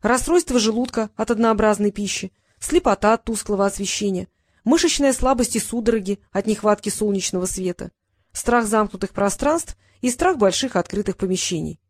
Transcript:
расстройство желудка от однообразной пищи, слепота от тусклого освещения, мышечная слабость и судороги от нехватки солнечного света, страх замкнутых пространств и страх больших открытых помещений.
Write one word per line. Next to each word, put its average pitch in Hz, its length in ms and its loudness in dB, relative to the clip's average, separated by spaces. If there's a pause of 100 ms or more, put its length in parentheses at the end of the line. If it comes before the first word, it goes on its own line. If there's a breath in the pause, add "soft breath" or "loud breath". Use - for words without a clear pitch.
расстройство 254 580 2
желудка 220 560 -2
от 220 160 -4
однообразной 214 600 2
пищи, 196 420 -6 (260)
слепота 220 540 2
от 226 100 -2
тусклого 208 420 -2
освещения, 196 600 -4 (380)
мышечная 285 480 4
слабость 254 420 0
и 220 40 0
судороги 214 600 -2 (140)
от 196 120 -2
нехватки 208 440 0
солнечного 196 560 -2
света, 185 460 -6 (420)
страх 240 320 0
замкнутых 208 460 -2
пространств 233 680 -2 (240)
и 247 80 2
страх 330 280 2
больших 208 380 2
открытых 190 400 -2
помещений. 165 640 -4 (100)